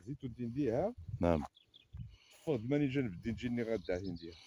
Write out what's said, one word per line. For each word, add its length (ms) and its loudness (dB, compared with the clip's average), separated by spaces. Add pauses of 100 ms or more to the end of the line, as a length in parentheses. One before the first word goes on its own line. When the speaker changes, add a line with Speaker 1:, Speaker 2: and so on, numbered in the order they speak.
Speaker 1:
زيتون 440 -6
ديها. 420 2 (280)
Speaker 2:
نعم. 220 6 (1000)
Speaker 1:
تفض 220 2
ماني 220 4
جنب 340 0
دي 100 -2
نجيني 320 -2
غا 120 0
داهي 340 0
نديها. 260 -8 (120)